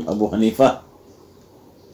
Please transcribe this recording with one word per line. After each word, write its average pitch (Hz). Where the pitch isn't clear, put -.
ابو 104
حنیفہ 110